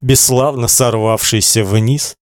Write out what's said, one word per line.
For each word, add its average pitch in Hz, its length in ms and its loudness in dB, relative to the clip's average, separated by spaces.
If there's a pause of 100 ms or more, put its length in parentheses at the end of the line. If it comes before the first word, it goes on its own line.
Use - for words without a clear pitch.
бесславно 127 680 0
сорвавшийся 110 960 0
вниз, 110 640 0